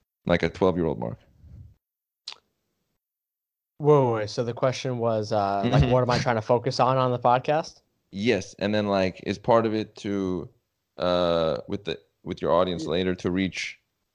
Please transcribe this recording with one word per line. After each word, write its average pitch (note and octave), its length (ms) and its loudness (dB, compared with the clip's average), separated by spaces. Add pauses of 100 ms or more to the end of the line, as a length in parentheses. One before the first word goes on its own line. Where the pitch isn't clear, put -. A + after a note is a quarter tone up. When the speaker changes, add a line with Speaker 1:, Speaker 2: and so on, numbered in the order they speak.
(260)
Speaker 1:
like F2 160 2
a E2 60 0
twelve-year-old E2+ 500 0
Mark? A#1 200 -8 (2500)
Speaker 2:
Whoa, C#3+ 360 4
wait, G#2+ 80 0
wait, G#2 100 -6
so B2+ 140 -4
the A#2 100 -4
question B2+ 440 -2
was, A2+ 340 0
uh, G2+ 380 0
like, C#3 120 4
Speaker 1:
Mm-hmm. B2 100 2
Speaker 2:
what B2+ 100 4
am A#2+ 80 0
I A#2+ 80 2
trying B2 180 0
to A2 60 -2
focus B2 380 0
on B2+ 160 4
on B2+ 140 2
the B2 80 -2
podcast? C3 640 0 (300)
Speaker 1:
Yes, G2 480 -2
and G#2 140 -2
then, G#2+ 120 0
like, F#2+ 400 0
is G2 100 -2
part A#2 300 2
of G#2+ 80 -2
it G#2+ 220 -4
to, F#2+ 520 -4 (480)
uh, E2+ 720 0
with - 180 -8
the, D#2+ 140 -6 (240)
with - 180 -10
your D2+ 120 0
audience F2 320 2
Speaker 2:
Yeah. D2+ 60 -6
Speaker 1:
later F2+ 260 0
to - 140 -4
reach, F#2 480 -4 (360)